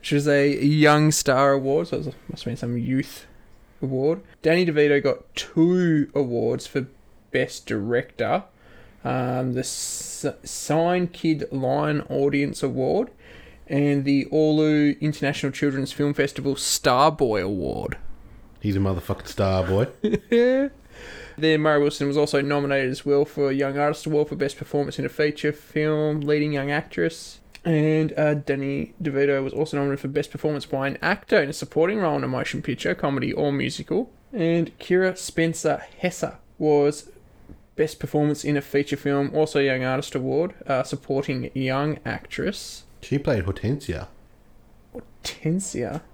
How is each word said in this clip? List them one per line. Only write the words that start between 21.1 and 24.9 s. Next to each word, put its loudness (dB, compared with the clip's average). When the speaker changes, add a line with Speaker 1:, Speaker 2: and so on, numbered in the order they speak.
Speaker 1:
Then 4
Mara 4
Wilson 0
was 0
also 2
nominated 0
as -8
well 4
for 0
Young 0
Artist 0
Award 2
for -8
Best -2
Performance -4